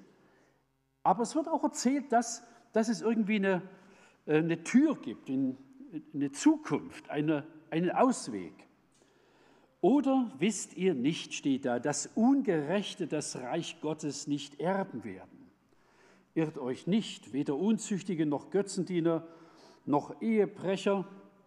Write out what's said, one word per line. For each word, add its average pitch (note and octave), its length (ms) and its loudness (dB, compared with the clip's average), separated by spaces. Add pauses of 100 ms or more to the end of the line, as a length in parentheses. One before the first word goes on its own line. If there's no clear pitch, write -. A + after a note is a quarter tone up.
(1040)
Aber F#3+ 200 4
es - 120 -4
wird D#4+ 140 -2
auch D#4 160 0
erzählt, C4+ 480 0
dass, - 340 0 (240)
dass A3 160 2
es G3+ 140 0
irgendwie G#3+ 340 2
eine, G3 260 2 (640)
äh, D3+ 100 4
eine E3+ 260 0
Tür C4+ 320 4
gibt, - 320 -10
in, C3 300 0 (560)
eine C#3+ 180 -2
Zukunft, - 800 0
eine, D3+ 360 0 (240)
einen E3+ 220 0
Ausweg. A#2 640 0 (1300)
„Oder C4 580 4
wisst G#3 380 -2
ihr F3+ 160 2
nicht“, C3+ 400 -2
steht C3 320 0
da, B2 140 0
„dass D3 360 -4
Ungerechte F#3+ 920 2
das D3+ 280 -6
Reich C#3+ 460 -6
Gottes D3+ 460 -6
nicht C#3+ 340 -6
erben F3+ 420 -2
werden? F#2 400 -14 (920)
Irrt D#3 220 0
euch B2+ 300 -6
nicht, - 440 -2
weder C#3+ 240 -2
Unzüchtige F#3 720 0
noch C#3+ 240 -2
Götzendiener, F3 760 0 (580)
noch C#3+ 340 0
Ehebrecher, G3 840 0 (420)